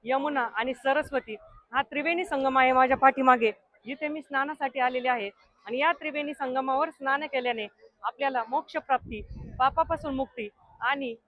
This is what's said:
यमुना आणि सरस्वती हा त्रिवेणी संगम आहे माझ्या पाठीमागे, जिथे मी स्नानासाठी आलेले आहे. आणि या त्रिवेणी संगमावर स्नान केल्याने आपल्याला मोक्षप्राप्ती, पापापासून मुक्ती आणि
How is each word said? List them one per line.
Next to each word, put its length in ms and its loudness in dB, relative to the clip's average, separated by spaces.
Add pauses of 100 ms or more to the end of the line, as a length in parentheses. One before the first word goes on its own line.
यमुना 520 -2
आणि 180 -2
सरस्वती 600 -2 (380)
हा 80 0
त्रिवेणी 440 -2
संगम 320 0
आहे 140 6
माझ्या 260 4
पाठीमागे, 540 4 (340)
जिथे 220 -8
मी 140 -6
स्नानासाठी 580 -4
आलेले 300 0
आहे. 200 -2 (360)
आणि 120 -6
या 140 2
त्रिवेणी 420 -6
संगमावर 560 -2
स्नान 340 -4
केल्याने 440 0 (360)
आपल्याला 460 -2
मोक्षप्राप्ती, 720 -2 (380)
पापापासून 560 0
मुक्ती 340 -6 (320)
आणि 340 -2 (120)